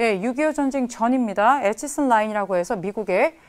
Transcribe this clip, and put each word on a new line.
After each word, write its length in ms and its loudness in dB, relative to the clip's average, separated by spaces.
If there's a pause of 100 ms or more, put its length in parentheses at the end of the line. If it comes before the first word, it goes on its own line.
예, 200 2
육이오 300 0
전쟁 380 -2
전입니다. 760 2
에치슨 460 -2
라인이라고 480 0
해서 180 -2
미국의, 640 -2 (120)